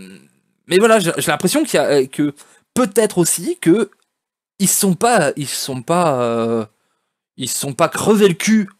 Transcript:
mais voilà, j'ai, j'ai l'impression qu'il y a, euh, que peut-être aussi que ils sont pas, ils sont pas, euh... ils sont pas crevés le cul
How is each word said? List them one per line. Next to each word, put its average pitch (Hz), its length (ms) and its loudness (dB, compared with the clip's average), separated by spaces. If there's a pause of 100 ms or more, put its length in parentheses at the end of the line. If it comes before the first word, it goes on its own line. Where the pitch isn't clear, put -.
(680)
mais 170 100 0
voilà, 220 220 4
j'ai, 165 180 -2
j'ai 143 140 -2
l'impression 185 320 0
qu'il - 140 -2
y 147 40 4
a, 127 60 0
euh, 135 180 2
que 147 300 -4 (400)
peut-être 214 420 0
aussi 175 420 -2
que 226 300 2 (680)
ils 190 100 -2
sont 190 240 0
pas, 208 440 2
ils 143 100 -8
sont 127 340 -8
pas, 160 400 0
euh... 117 440 -2 (720)
ils 127 120 -8
sont 139 240 -6
pas 160 160 0
crevés 208 380 2
le 170 80 2
cul 214 340 0 (100)